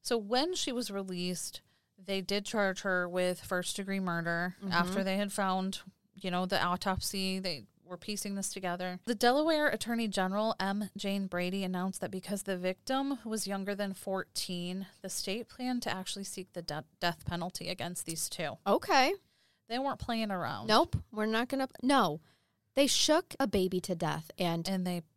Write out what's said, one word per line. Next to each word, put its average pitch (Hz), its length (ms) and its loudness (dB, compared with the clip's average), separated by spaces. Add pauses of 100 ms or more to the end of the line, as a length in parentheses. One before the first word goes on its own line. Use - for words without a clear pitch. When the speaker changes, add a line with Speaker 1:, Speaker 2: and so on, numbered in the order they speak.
Speaker 1:
So - 160 0
when 247 380 2
she - 160 -2
was 240 220 -2
released, 180 680 -4 (380)
they 190 220 -4
did 196 240 -2
charge 202 380 0
her 180 260 2
with 180 320 0
first-degree 190 580 -2
murder 170 640 0
Speaker 2:
Mm-hmm. 196 100 -4
Speaker 1:
after 180 300 2
they 190 140 2
had 202 160 0
found, 190 480 0 (340)
you - 160 -6
know, 180 160 0
the 185 180 2
autopsy. 190 760 0
They 165 240 -6 (220)
were 180 120 -10
piecing 202 360 -4
this 196 140 -2
together. 180 560 -4
The 240 100 2
Delaware 294 540 4
Attorney 233 400 0
General 196 500 0
M. 196 380 0
Jane 196 300 -2
Brady 180 380 -2
announced 185 360 -2
that 185 100 -4
because 190 340 -6
the 196 120 -4
victim 262 680 -2
was 220 200 -4
younger 196 280 -4
than 196 180 -4
fourteen, 185 920 -4 (160)
the 185 80 -8
state 208 400 -4
planned 247 320 -4
to - 120 -2
actually 190 300 -6
seek 185 300 -10
the 175 80 -8
de-, 160 220 -6 (140)
death 170 280 0
penalty 175 420 -4
against 175 380 -6
these 160 240 -4
two. 156 260 -4 (100)
Speaker 2:
Okay. 269 460 6 (560)
Speaker 1:
They 233 100 -2
weren't 269 200 -2
playing 226 320 -2
around. 143 380 -2
Speaker 2:
Nope. 247 280 6 (160)
We're 214 140 0
not 220 220 2
gonna, 269 200 0 (140)
no. 233 380 4 (540)
They 285 120 8
shook - 520 4
a 269 80 4
baby 185 360 2
to 185 120 -2
death 160 440 -2
and 170 280 0
Speaker 1:
And 190 200 0
they 180 160 -2 (140)